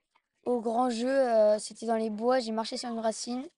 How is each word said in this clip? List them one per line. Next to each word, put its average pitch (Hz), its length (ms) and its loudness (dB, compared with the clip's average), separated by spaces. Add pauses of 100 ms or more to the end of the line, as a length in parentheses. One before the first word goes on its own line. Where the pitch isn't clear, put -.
(440)
au 240 160 0
grand 233 300 0
jeu, 233 180 -2
euh, 226 500 4
c'était - 280 -10
dans 226 100 0
les 226 140 0
bois, 240 320 0
j'ai 226 100 -4
marché 220 240 -4
sur 240 140 -6
une 226 100 -6
racine 240 480 -4 (100)